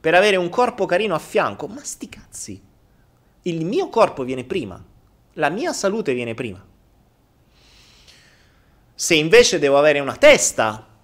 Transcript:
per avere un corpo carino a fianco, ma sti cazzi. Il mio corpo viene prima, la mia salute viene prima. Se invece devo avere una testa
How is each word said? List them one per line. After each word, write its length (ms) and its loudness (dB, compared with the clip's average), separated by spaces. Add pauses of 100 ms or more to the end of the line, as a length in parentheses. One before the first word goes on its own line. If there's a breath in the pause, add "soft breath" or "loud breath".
per 140 0
avere 220 4
un 120 -2
corpo 380 -2
carino 280 -2
a 40 -2
fianco, 480 -4
ma 160 -16
sti 260 -16
cazzi. 540 -18 (800)
Il 220 -4
mio 240 -2
corpo 340 0
viene 220 -6
prima, 380 -8 (520)
la 140 -2
mia 240 -4
salute 420 -4
viene 200 -6
prima. 300 -12 (2250 soft breath)
Se 200 0
invece 440 4
devo 200 4
avere 220 4
una 160 -6
testa 680 2 (180)